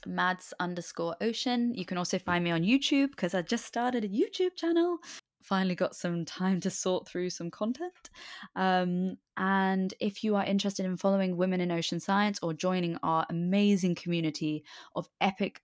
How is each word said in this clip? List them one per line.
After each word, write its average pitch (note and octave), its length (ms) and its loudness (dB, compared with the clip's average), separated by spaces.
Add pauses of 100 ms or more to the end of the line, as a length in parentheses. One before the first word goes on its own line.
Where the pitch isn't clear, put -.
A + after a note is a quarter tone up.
mads F3+ 520 -2
underscore F3 640 -4
ocean. A#3+ 540 0
You F3+ 100 -4
can F3+ 120 -4
also F3+ 220 0
find F3 240 0
me E3+ 80 2
on E3 120 2
YouTube C#4 520 2
'cause - 200 -2
I F#3 80 2
just A#3 220 -2
started B3 380 -2
a G3+ 60 -4
YouTube F4+ 460 0
channel. E4+ 420 2 (440)
Finally F#3+ 340 0
got - 200 0
some E3+ 300 -2
time F#3 340 0
to F#3+ 100 -2
sort - 380 -2
through F3+ 220 -4
some E3+ 200 -6
content. C4+ 600 -6 (460)
Um, F#3 600 2 (200)
and F#3+ 640 2
if G#3 200 -2
you G#3+ 140 2
are G3 80 2
interested G3 420 0
in F#3 120 -2
following G3 400 2
Women F#3 240 2
in F3+ 100 0
Ocean E3+ 300 -2
Science G3+ 420 2
or D#3+ 100 -2
joining F3 500 0
our D#3+ 260 2
amazing F3+ 680 4
community D#3+ 680 -2 (320)
of E3 100 -4 (140)
epic G3 420 -2